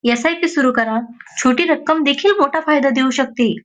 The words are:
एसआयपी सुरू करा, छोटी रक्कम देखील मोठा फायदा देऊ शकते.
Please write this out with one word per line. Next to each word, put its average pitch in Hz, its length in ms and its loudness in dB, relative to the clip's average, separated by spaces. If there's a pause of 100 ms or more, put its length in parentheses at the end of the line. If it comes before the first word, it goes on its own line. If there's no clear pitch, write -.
एसआयपी 330 440 0
सुरू 262 240 2
करा, 226 280 0 (440)
छोटी 254 200 2
रक्कम 311 380 0
देखील 285 280 2
मोठा 320 300 0
फायदा 294 300 0
देऊ 262 200 0
शकते. 247 540 -2